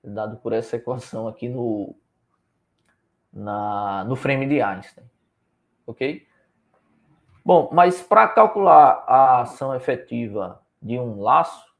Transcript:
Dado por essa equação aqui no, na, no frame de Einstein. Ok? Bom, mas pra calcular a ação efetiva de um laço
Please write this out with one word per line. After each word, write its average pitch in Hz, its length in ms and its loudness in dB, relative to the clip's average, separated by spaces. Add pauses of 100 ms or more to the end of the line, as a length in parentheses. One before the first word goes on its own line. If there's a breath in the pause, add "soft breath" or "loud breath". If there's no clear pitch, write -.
Dado 107 360 -12
por - 140 -8
essa 110 220 -6
equação 113 540 -10
aqui 120 200 -12
no, 120 460 -8 (1400)
na, 104 720 -6
no 120 140 -6
frame 135 320 -4
de 143 120 0
Einstein. 98 480 -8 (800)
Ok? 139 400 -10 (1200)
Bom, 170 260 4
mas 175 320 2
pra 214 240 4
calcular 185 800 6
a 127 360 4
ação 135 340 -8
efetiva 117 840 -8 (220)
de 120 160 -8
um 113 220 -8
laço 135 580 -2